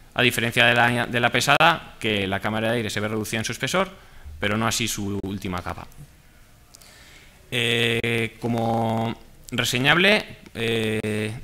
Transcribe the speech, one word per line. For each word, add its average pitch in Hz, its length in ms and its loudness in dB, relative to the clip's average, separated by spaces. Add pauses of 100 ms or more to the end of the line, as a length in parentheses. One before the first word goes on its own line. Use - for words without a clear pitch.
(140)
a 123 100 2
diferencia 117 420 4
de 120 80 6
la, 120 320 4
de 117 140 -2
la 117 120 4
pesada, 151 680 2
que 104 260 0
la 98 140 -2
cámara 110 320 -2
de 123 60 0
aire 107 120 -2
se 104 100 -4
ve 107 80 -2
reducida 110 300 -4
en 110 80 -4
su 120 60 -4
espesor, 180 400 -2 (480)
pero 104 180 0
no 113 80 0
así 113 220 0
su 101 340 -4
última 95 400 -6
capa. 85 240 -10 (1700)
Eh, 117 880 0
como 113 760 0 (360)
reseñable, 127 720 2 (300)
eh, 107 880 -2